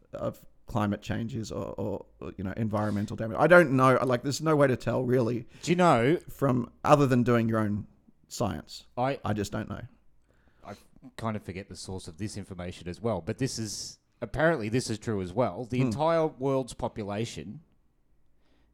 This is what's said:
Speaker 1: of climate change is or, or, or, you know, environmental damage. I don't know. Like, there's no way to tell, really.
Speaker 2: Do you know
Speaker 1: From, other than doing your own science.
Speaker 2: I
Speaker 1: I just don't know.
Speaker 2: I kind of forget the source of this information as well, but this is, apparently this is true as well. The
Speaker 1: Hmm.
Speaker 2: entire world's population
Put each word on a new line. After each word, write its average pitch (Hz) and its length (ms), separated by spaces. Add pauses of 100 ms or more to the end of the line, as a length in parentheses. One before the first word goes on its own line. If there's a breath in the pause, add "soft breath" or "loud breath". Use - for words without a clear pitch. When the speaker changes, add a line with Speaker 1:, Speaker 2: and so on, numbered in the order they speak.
(140)
Speaker 1:
of - 260 (280)
climate 104 340
change 113 340
is 110 160
or, - 260
or, 101 280 (160)
or, 85 160
you 92 80
know, - 100
environmental 104 600
damage. 113 220
I 156 80
don't 160 240
know. 131 320
Like, 123 200
there's 139 180
no 156 140
way 143 120
to 127 100
tell, 123 260
really. 123 420 (180 loud breath)
Speaker 2:
Do 156 80
you 175 40
know 160 420 (120)
Speaker 1:
From, 127 420 (140)
other 147 200
than 123 180
doing 117 260
your 110 100
own 104 260 (420)
science. - 580 (120)
Speaker 2:
I 131 260
Speaker 1:
I 104 100
just 101 180
don't 110 180
know. 98 120 (840)
Speaker 2:
I - 80 (420)
kind 110 220
of 101 60
forget 95 260
the 92 60
source 92 320
of 82 100
this 104 180
information 90 540
as 82 100
well, 101 220
but 82 160
this 131 220
is, - 400 (220)
apparently 139 460
this 120 220
is 107 80
true 104 240
as 87 100
well. 110 380
The 127 100
Speaker 1:
Hmm. 135 60
Speaker 2:
entire 156 420
world's 135 460
population 107 880 (1120)